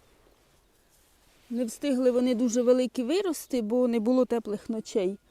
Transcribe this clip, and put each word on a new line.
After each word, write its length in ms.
Не 140
встигли 460
вони 240
дуже 280
великі 400
вирости, 600
бо 260
не 120
було 240
теплих 460
ночей. 480